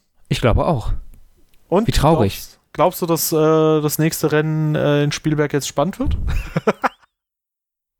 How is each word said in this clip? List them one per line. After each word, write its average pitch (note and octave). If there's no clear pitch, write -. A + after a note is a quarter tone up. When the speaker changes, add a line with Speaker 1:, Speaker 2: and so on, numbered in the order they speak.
Speaker 1:
Ich -
glaube C3
auch. D3
Speaker 2:
Und G#3
Speaker 1:
Wie A3+
traurig. C#3+
Speaker 2:
glaubst, -
glaubst E3+
du, F3+
dass, D#3+
äh, D#3
das D3
nächste D#3
Rennen, D#3
äh, D3
in D3
Spielberg D3+
jetzt C#3
spannend D#3
wird? C#4
<laughs> -